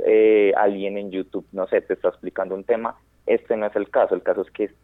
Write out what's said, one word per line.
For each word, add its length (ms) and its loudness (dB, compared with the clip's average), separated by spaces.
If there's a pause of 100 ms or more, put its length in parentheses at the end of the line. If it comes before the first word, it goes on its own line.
eh, 500 6
alguien 420 0
en 120 -10
YouTube, 420 -8
no 140 -6
sé, 140 0
te 140 -6
está 160 -2
explicando 440 -8
un 100 -10
tema. 300 -2 (320)
Este 300 0
no 100 -4
es 100 -8
el 140 -4
caso. 240 2
El 80 -4
caso 200 -2
es 80 -10
que 140 -6
es 60 -6 (140)